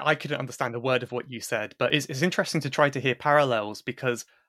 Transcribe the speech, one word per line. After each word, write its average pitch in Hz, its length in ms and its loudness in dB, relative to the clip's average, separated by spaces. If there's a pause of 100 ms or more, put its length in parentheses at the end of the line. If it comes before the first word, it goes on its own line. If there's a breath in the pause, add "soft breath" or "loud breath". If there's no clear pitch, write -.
(120)
I 156 40 2
couldn't 147 240 -4
understand 127 340 -4
a 120 60 -4
word 127 240 2
of 120 80 -10
what 120 180 -6
you 117 120 -10
said, 107 360 -4
but 127 160 0
it's, 147 120 2
it's 135 160 -6
interesting 175 400 0
to 143 80 -4
try 147 200 4
to 139 100 -4
hear 127 160 0
parallels, 123 680 2
because - 440 -4 (240)